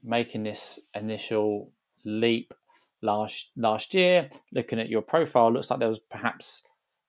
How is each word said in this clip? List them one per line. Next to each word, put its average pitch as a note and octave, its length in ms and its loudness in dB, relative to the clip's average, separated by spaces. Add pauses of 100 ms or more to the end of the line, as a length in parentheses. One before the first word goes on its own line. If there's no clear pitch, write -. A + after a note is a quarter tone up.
making A#2 380 -2
this - 360 -8 (160)
initial G#2+ 760 -2 (320)
leap A#2 480 0 (480)
last, G#2 560 -2
last A2 380 0
year, F3+ 340 4 (240)
looking A2+ 260 -4
at A2+ 120 -4
your A2+ 100 0
profile, B2 500 4
looks B2+ 200 0
like - 100 -2
there A#2 80 2
was A2 100 -2
perhaps - 640 -8 (460)